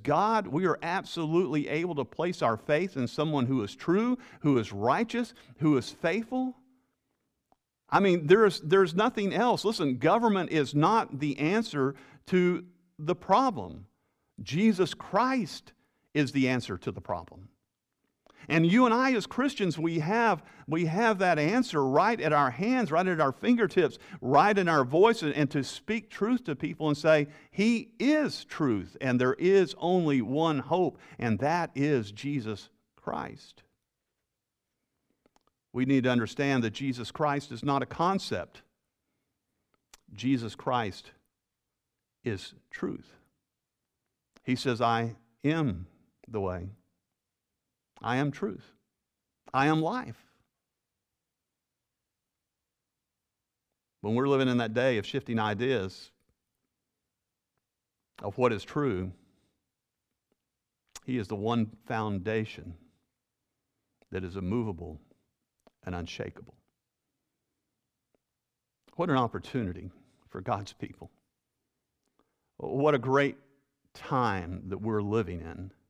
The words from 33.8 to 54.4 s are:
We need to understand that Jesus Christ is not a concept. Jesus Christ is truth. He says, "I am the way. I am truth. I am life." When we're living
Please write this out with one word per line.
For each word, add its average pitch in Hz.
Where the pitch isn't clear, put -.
We 127
need 131
to 127
understand 127
that 110
Jesus 120
Christ 143
is 113
not 139
a 120
concept. 165
Jesus 117
Christ 120
is 104
truth. -
He 127
says, 120
"I 117
am 139
the 110
way. 90
I 120
am 143
truth. -
I 135
am 156
life." 165
When 107
we're 131
living 135